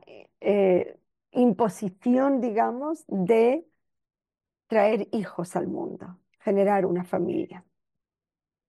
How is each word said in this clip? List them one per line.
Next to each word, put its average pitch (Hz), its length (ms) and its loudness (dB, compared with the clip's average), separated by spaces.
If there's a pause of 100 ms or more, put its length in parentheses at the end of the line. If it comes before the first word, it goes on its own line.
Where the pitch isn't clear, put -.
(400)
eh, 196 580 2 (340)
imposición, 247 1080 0
digamos, 233 680 -4
de 226 600 2 (1000)
traer 214 440 0
hijos 180 460 -6
al 170 100 -4
mundo, - 500 -10 (220)
generar 196 460 2
una 180 180 -2
familia. 180 640 -6 (1040)